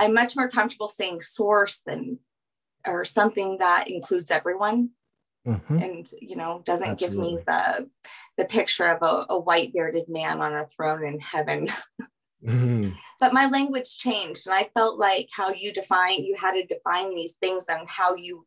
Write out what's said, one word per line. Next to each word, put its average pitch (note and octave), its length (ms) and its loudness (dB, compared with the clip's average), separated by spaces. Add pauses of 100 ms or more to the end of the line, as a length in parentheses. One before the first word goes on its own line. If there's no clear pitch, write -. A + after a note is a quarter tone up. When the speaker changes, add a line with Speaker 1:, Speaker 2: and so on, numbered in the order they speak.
Speaker 1:
I'm A3 80 4
much A#3+ 220 4
more B3+ 140 0
comfortable A3 380 -2
saying F3+ 340 -6
source G3+ 680 2
and, B3 320 -8 (680)
or F3 200 -2
something G3+ 540 2
that F3 300 4
includes F3+ 420 -2
everyone G#3 580 2 (580)
Speaker 2:
Mm-hmm. A#2+ 340 0
Speaker 1:
and, F3+ 260 -6 (140)
you - 140 -12
know, E3+ 300 -6
doesn't F3 240 0 (120)
Speaker 2:
Absolutely. F#3 160 -2 (200)
Speaker 1:
give - 0 -
me E3 100 -10
the, E3+ 420 0 (480)
the F3+ 80 2
picture - 420 2
of E3+ 140 2
a, E3 280 2
a F3+ 100 0
white E3+ 320 2
bearded E3 380 -2
man D#3 320 -4
on D3+ 120 -2
a D3+ 140 -4
throne D#3 380 -2
in - 160 -6
heaven. D3+ 480 -2 (300)
<laughs> - 80 -12 (380)
Speaker 2:
Mm-hmm. A#2+ 440 2 (300)
Speaker 1:
But B3+ 140 4
my C4+ 140 6
language C4+ 500 -2
changed, G3+ 480 -4
and F#3+ 100 -2
I G3 200 0
felt A3+ 240 2
like G3 340 2
how F#3+ 160 -2
you G3 240 -6
define, F#3 500 2
you F#3+ 160 -2
had F#3 120 0
to F#3 160 0
define F3+ 480 -2
these E3+ 180 -6
things F#3 340 -2
and E3 220 -4
how F3+ 240 2
you F3 340 -12